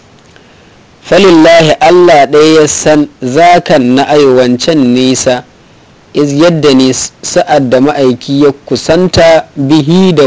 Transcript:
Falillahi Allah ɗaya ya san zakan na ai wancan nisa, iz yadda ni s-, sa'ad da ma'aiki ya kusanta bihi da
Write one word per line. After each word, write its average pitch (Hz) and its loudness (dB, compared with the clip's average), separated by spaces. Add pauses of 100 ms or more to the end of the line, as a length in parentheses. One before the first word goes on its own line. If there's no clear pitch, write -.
(1040)
Falillahi 165 2
Allah 170 2
ɗaya 156 2
ya 151 0
san 151 -2 (140)
zakan 147 0
na 139 -2
ai 147 0
wancan 127 0 (180)
nisa, 127 -2 (680)
iz 143 -2
yadda 151 0
ni 131 2
s-, - -8 (100)
sa'ad - -4
da 127 0
ma'aiki 139 -2
ya 139 2
kusanta 165 -2
bihi 156 0
da 147 2